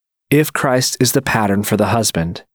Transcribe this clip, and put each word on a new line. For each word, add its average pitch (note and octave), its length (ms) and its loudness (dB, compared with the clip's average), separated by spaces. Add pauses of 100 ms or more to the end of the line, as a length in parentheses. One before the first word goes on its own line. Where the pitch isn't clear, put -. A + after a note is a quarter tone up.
(300)
If D3 240 2
Christ B2+ 460 0
is B2 140 2
the C3+ 100 2
pattern G#2 400 0
for G#2+ 120 -2
the G#2 120 2
husband, F#2 680 -2